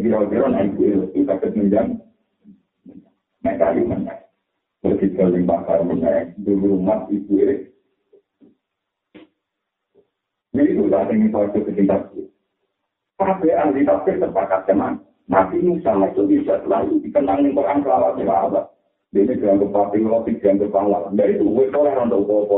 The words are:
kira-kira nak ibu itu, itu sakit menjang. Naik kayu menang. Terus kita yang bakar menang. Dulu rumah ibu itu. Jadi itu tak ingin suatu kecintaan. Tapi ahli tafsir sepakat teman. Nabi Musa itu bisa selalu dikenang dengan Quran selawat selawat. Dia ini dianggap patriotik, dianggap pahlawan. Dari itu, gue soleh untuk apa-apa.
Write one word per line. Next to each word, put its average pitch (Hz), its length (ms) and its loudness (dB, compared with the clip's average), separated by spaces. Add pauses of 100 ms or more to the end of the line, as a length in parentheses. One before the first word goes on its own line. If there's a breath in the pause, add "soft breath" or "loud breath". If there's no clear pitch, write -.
kira-kira 107 480 0
nak 98 160 0
ibu - 160 -4
itu, 101 160 2 (160)
itu 95 80 2
sakit - 320 -2
menjang. 101 400 0 (1400)
Naik - 160 -6
kayu 349 320 0
menang. - 320 -6 (640)
Terus 98 160 0
kita 92 320 2
yang 87 160 0
bakar 85 320 0
menang. - 640 -2
Dulu 98 320 0
rumah 92 320 -2
ibu 101 320 -4
itu. - 320 -2 (2750)
Jadi 285 240 2
itu - 160 0
tak 226 220 0
ingin - 180 2
suatu 104 300 -2
kecintaan. - 640 -2 (920)
Tapi 185 380 0
ahli 143 320 0
tafsir - 340 0
sepakat - 480 -2
teman. - 320 0 (300)
Nabi - 340 2
Musa - 300 0 (140)
itu 101 180 0
bisa - 400 2
selalu - 380 0
dikenang 143 420 0
dengan - 160 0
Quran - 240 -2
selawat - 340 2
selawat. - 460 0 (420)
Dia - 160 2
ini - 160 0
dianggap 101 320 2
patriotik, 110 720 0
dianggap 98 240 2
pahlawan. 101 480 -2
Dari 202 240 2
itu, - 80 2
gue 120 240 2
soleh - 240 0
untuk 101 320 0
apa-apa. 104 300 2